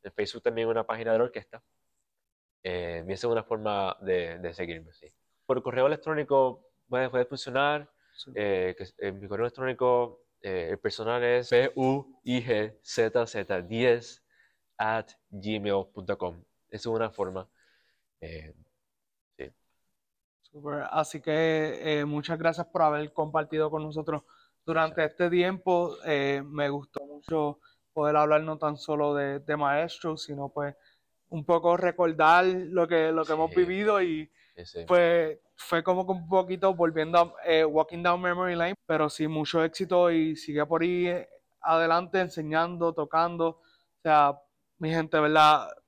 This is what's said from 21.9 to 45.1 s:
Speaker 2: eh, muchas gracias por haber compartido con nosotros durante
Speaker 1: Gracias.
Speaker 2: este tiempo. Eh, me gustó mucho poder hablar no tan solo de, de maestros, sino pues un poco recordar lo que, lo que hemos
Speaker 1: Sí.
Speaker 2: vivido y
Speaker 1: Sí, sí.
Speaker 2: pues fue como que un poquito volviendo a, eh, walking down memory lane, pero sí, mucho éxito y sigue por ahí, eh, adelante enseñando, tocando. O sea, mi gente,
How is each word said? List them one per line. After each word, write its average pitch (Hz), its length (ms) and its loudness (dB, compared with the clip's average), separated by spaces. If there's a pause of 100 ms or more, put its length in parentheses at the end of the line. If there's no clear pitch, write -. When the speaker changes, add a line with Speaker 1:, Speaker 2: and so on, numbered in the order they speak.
Speaker 2:
eh, 147 60 -2
muchas 147 340 -4
gracias 165 280 -2
por 175 160 0
haber 151 280 0
compartido 156 600 -2
con 156 120 -6
nosotros 156 400 -6 (420)
durante 160 360 0
Speaker 1:
Gracias. 156 100 0
Speaker 2:
este 175 180 0
tiempo. 175 680 2 (100)
Eh, 139 400 0
me 147 240 -2
gustó 139 360 -8
mucho 147 540 -4 (340)
poder 151 240 2
hablar 151 240 6
no 156 160 -6
tan 151 200 -2
solo 147 360 -2
de, 139 260 -2
de 147 180 -4
maestros, 151 680 -2
sino 139 260 -10
pues 143 260 -6 (540)
un 160 160 -8
poco 170 320 4
recordar 170 680 4
lo 185 420 0
que, 160 240 2
lo 160 140 0
que 160 80 -2
hemos 160 180 0
Speaker 1:
Sí. 151 60 -12
Speaker 2:
vivido 190 440 2
y 156 280 -2 (280)
Speaker 1:
Sí, 87 80 -16
sí. - 200 -12
Speaker 2:
pues 170 540 4 (160)
fue - 280 -2
como 185 220 0
que 185 60 -4
un 175 160 -6
poquito 185 480 2
volviendo 165 420 2
a, 170 160 4 (120)
eh, 160 200 6
walking 156 380 0
down 175 180 2
memory 180 340 0
lane, 170 200 -2 (100)
pero 156 240 2
sí, 151 180 -2
mucho 156 360 0
éxito 175 480 2
y 160 240 0
sigue 147 300 -2
por 165 160 0
ahí, 175 260 0
eh, 175 220 -4 (320)
adelante 165 580 2
enseñando, 170 760 -2
tocando. 165 540 -2
O - 540 -12
sea, 147 380 4 (380)
mi 160 140 -4
gente, 160 280 0